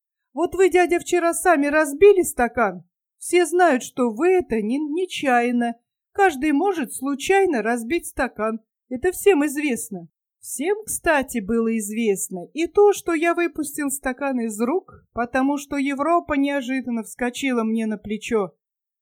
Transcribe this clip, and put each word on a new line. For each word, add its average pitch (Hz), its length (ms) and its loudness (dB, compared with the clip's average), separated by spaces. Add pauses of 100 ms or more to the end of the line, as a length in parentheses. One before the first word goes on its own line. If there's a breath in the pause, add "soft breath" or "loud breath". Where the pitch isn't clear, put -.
(320)
Вот 339 240 -4
вы, 370 120 6
дядя, 349 300 2
вчера 339 340 0
сами 330 340 2
разбили 311 560 6
стакан. 226 600 -2 (340)
Все 349 280 2
знают, 320 360 2
что 247 280 -2
вы 302 220 0
это 240 280 0
не, 226 180 -2
нечаянно. 247 1000 0 (360)
Каждый 311 400 2
может 330 400 0
случайно 285 720 0
разбить 240 440 -4
стакан. 220 540 -4 (280)
Это 262 240 -2
всем 302 340 4
известно. 247 640 -4 (320)
Всем, 359 440 -4
кстати, 277 540 0
было 226 400 0
известно 202 720 -4
и 330 140 -2
то, 415 260 6
что 339 220 -4
я 339 200 0
выпустил 311 560 -4
стакан 269 500 -4
из 220 200 -6
рук, 285 540 -4
потому 262 420 0
что 285 220 -8
Европа 285 560 0
неожиданно 262 680 -2
вскочила 247 640 -4
мне 220 220 -2
на 214 100 -4
плечо. 208 580 -4 (480)